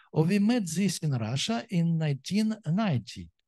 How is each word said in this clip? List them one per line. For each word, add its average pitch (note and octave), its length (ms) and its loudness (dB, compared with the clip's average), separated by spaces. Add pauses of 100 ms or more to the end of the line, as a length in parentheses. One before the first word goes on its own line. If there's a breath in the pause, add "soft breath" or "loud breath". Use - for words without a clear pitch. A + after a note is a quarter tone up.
(140 soft breath)
We F3 260 2
met A3 260 2
this E3+ 340 0
in D3+ 120 -2
Russia C3+ 580 -2
in E3+ 280 2
nineteen F3+ 580 0 (100)
ninety, D3+ 640 -2 (200)